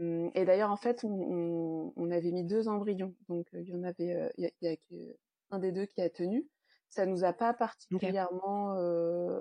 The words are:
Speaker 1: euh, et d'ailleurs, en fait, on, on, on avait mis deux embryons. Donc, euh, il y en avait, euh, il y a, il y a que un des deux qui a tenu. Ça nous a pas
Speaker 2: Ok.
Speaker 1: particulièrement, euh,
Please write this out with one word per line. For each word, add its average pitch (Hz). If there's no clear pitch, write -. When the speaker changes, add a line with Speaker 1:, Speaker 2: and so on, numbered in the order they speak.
Speaker 1:
euh, 170
et 185
d'ailleurs, 196
en 202
fait, 240
on, 214
on, 170
on 170
avait 175
mis 175
deux 220
embryons. 202
Donc, 175
euh, 175
il 175
y 180
en 175
avait, 175
euh, 165
il 180
y -
a, -
il 170
y -
a 156
que -
un 196
des 185
deux 190
qui -
a 175
tenu. 190
Ça 190
nous 185
a 175
pas 233
Speaker 2:
Ok. 240
Speaker 1:
particulièrement, 190
euh, 175